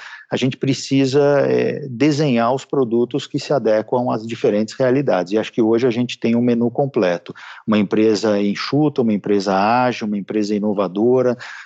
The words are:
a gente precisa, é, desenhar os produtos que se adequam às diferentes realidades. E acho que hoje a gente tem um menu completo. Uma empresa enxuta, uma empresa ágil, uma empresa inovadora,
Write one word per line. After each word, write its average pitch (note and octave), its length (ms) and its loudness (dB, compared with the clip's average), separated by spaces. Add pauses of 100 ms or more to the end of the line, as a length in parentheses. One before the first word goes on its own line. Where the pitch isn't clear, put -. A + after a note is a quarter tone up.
(280)
a - 80 -4
gente C3 200 -2
precisa, C#3 920 2
é, B2+ 400 -2
desenhar C3 640 2
os C3+ 120 -4
produtos B2 640 0
que C#3 100 -6
se - 140 -4
adequam B2 580 0
às A2+ 160 -4
diferentes A2 480 -2
realidades. B2 580 0
E A2 60 0
acho G#2 140 -4
que A#2+ 100 0
hoje A2+ 240 2
a A#2+ 60 2
gente A#2+ 260 -4
tem A#2 160 0
um A#2+ 80 0
menu A#2+ 300 0
completo. A2 600 -2 (320)
Uma G#2+ 140 0
empresa G#2+ 640 2
enxuta, C#3 600 0
uma A2 100 2
empresa G2+ 420 0
ágil, A#2 540 0
uma G#2 100 -4
empresa G#2 380 -2
inovadora, G#2 800 0 (300)